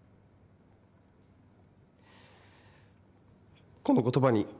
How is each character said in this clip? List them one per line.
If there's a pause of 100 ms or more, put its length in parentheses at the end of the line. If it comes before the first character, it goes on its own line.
(3750)
こ
の
言
葉
に (140)